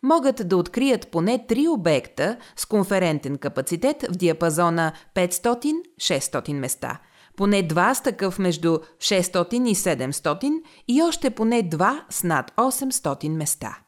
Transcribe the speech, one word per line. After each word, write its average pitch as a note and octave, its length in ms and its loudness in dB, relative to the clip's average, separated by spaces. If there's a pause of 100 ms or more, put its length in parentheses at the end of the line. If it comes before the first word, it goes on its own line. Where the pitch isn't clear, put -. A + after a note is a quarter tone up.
могат C4 460 2
да F#3 80 4
открият A3+ 520 0
поне G#3+ 400 0
три C4+ 200 2
обекта F3+ 680 0 (200)
с - 100 -6
конферентен F3+ 720 0
капацитет E3+ 720 -2
в F3+ 60 -4
диапазона E3 760 2 (220)
петстотин-шестстотин F#3 1400 -2
места, C3 420 -8 (360)
поне G3+ 260 2
два F3 320 2
с - 80 -6
такъв G3 360 -2
между E3 400 2 (220)
шестстотин F#3+ 680 0
и A3 80 4
седемстотин E3+ 880 -2 (260)
и C4 140 4
още D#4+ 280 0
поне A3+ 320 0
два F#3 480 0
с - 140 -6
над D#3 320 0
осемстотин A3 800 -2
места. D3 520 -6